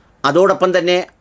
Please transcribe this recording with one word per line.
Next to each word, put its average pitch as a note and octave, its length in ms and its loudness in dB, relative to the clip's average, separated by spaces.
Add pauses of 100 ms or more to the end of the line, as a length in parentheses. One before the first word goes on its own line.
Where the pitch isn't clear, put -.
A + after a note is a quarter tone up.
(240)
അതോടൊപ്പം F#3 480 0
തന്നെ F3 260 0 (220)